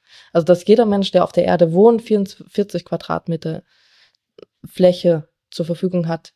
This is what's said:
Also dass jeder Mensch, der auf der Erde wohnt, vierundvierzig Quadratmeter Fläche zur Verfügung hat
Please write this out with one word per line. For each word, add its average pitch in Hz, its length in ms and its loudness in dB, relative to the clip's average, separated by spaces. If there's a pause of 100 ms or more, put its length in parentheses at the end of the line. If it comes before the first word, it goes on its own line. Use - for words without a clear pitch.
(320)
Also 170 140 -2
dass 180 200 2
jeder 226 200 4
Mensch, 202 260 -2
der 175 120 2
auf 165 80 -4
der 175 140 0
Erde 170 280 2
wohnt, 220 280 4
vierundvierzig 202 840 -6
Quadratmeter 165 800 -8 (1040)
Fläche 180 640 0 (220)
zur 170 140 -8
Verfügung 170 420 -4
hat 165 280 -10